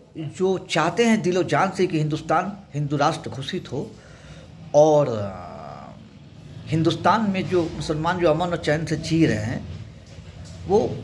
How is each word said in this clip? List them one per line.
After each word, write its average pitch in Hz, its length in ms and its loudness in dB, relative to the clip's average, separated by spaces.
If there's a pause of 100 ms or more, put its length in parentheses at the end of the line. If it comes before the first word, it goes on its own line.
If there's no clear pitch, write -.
(160)
जो 180 420 -2 (120)
चाहते 170 340 2
हैं 220 180 4
दिलो 180 220 2
जान 151 260 2
से 185 160 0
कि 160 120 0
हिंदुस्तान 156 540 -2 (220)
हिंदू 143 220 -2
राष्ट्र 143 340 0
घोषित 135 420 -8
हो 135 80 -4 (960)
और, 147 340 8
अ, 82 840 -8 (720)
हिंदुस्तान 175 640 2
में 180 180 -2
जो 175 220 2
मुसलमान 156 500 -2
जो 170 100 6
अमन 165 160 2
और 175 180 -4
चैन 151 220 0
से 151 120 -2
जी 160 280 2
रहे 107 180 0
हैं, 120 160 -4 (1080)
वो 202 120 4 (260)